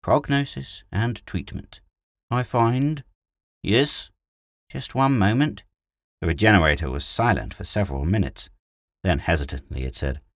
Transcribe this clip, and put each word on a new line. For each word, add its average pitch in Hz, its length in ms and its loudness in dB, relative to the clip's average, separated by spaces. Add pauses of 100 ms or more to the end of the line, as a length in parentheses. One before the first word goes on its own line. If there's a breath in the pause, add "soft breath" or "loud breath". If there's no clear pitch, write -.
prognosis, 139 880 -2
and 110 360 -2
treatment. - 540 -10 (480)
I 123 140 0
find" 131 640 0 (580)
"Yes?" 127 480 0 (580)
"Just - 280 -10
one 135 200 4
moment." 113 460 2 (580)
The 87 60 -2
regenerator 80 640 4
was 69 140 -4
silent 104 500 0
for - 100 -12
several 71 400 -2
minutes. - 460 -2 (540)
Then 90 160 0
hesitantly 71 640 -4
it 65 100 -6
said, 69 260 -4 (160)